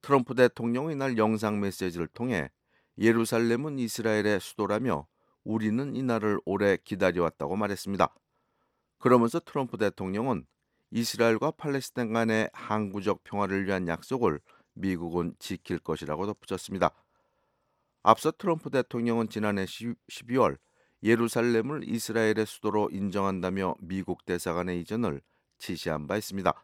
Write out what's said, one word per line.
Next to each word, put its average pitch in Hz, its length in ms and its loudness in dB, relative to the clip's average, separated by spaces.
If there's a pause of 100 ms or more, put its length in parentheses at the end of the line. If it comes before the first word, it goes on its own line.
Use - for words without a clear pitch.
트럼프 135 340 2
대통령은 123 580 2
이날 135 240 -2
영상 107 420 2
메시지를 90 500 -4
통해 107 420 -4 (480)
예루살렘은 117 800 2
이스라엘의 107 600 0
수도라며 101 680 -2 (360)
우리는 113 520 -2
이날을 113 500 0
오래 98 380 4
기다려왔다고 90 720 0
말했습니다. 98 580 0 (880)
그러면서 123 400 6
트럼프 131 400 -6
대통령은 101 680 -2 (460)
이스라엘과 117 600 2
팔레스타인 131 600 -4
간의 113 400 2
항구적 101 720 -2
평화를 98 420 -2
위한 92 220 0
약속을 82 520 0 (340)
미국은 87 680 -2
지킬 - 400 -6
것이라고 78 480 -4
덧붙였습니다. 95 640 -2 (1120)
앞서 113 260 4
트럼프 - 400 -4
대통령은 117 600 -2
지난해 104 360 -2
십이 - 720 -8
월 87 220 4 (420)
예루살렘을 117 880 2
이스라엘의 110 560 0
수도로 104 460 -2
인정한다며 95 880 -2
미국 92 460 -6
대사관의 90 560 -2
이전을 95 400 -4 (360)
지시한 78 480 -4
바 87 100 -2
있습니다. 98 380 -2 (100)